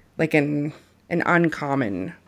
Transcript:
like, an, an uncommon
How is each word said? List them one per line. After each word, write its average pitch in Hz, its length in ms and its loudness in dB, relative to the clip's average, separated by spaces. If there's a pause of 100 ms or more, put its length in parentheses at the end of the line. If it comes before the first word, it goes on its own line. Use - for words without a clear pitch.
(180)
like, 156 160 0
an, 147 380 0 (380)
an 175 160 0
uncommon 139 840 0 (160)